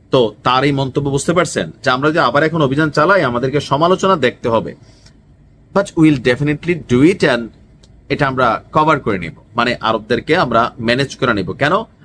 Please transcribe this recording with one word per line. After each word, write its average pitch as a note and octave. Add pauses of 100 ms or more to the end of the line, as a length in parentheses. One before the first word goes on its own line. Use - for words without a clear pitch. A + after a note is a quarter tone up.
(100)
তো A2+
তার C3
এই D3
মন্তব্য C#3
বুঝতে C#3
পারছেন D#3+ (120)
যে C3+
আমরা C3
যদি D#3+
আবার C#3
এখন D#3+
অভিযান C#3+
চালাই, E3+
আমাদেরকে C3
সমালোচনা F3+
দেখতে B2+
হবে, G#2 (1000)
but G3
we D#3
will C3+
definitely D3 (160)
do C#3+
it -
and A#2+ (600)
এটা C#3
আমরা B2+
কভার D#3
করে G#2
নিব, E2 (220)
মানে A#2+
আরবদেরকে A2+
আমরা A#2+
ম্যানেজ B2
করে B2
নিব। F#2
কেন? C#3 (320)